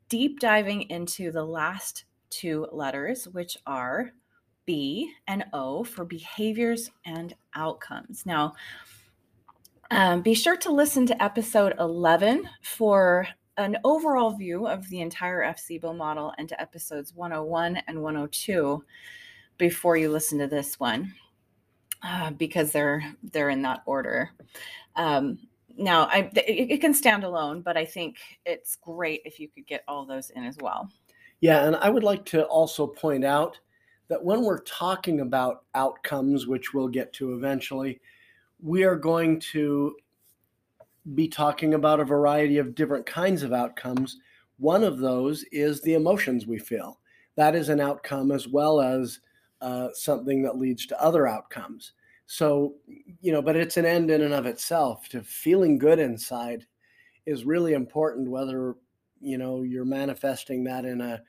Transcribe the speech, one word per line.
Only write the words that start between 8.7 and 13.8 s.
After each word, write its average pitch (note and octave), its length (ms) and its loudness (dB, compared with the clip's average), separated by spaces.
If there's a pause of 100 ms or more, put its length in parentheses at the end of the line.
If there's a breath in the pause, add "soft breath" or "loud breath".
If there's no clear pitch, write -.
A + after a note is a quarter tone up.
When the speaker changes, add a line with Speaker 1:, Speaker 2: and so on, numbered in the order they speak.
Speaker 1:
um, F#3 300 4
be A3+ 120 4
sure E4 220 4
to F4 160 -4
listen C#4+ 360 4
to A3+ 140 0
episode G#3 580 2
eleven F3 680 4 (140)
for F#3+ 680 4 (300)
an G3+ 260 -2